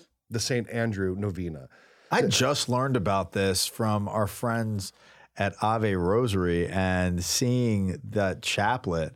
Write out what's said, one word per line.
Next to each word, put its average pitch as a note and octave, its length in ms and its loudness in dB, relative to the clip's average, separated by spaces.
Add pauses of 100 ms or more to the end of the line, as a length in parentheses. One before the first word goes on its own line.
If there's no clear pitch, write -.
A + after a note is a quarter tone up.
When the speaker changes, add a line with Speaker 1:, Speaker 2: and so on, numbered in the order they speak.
(300)
Speaker 1:
the A2+ 100 -4
Saint A#2+ 300 -2
Andrew G2 480 -2
novena. F2 500 -6 (420)
Speaker 2:
I A3 140 2
just C3 460 2
learned B2+ 260 2
about G2 380 0
this G2 340 2
from G#2+ 400 0
our G#2 200 0
friends A2 680 -4 (440)
at G2 240 0
Ave A2 340 2
Rosary F2+ 720 2
and F#2 560 0
seeing A#2 800 0
that G2+ 380 -2
chaplet G2+ 760 -2